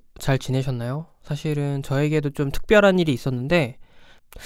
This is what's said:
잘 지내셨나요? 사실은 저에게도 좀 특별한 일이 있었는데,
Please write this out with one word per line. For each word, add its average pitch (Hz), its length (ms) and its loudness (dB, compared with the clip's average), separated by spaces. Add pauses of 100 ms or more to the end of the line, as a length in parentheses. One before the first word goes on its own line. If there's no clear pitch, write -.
(180)
잘 135 200 0
지내셨나요? 131 680 -4 (160)
사실은 143 600 -4
저에게도 147 480 0
좀 139 200 -4
특별한 202 500 4
일이 156 120 2
있었는데, 131 680 -2 (680)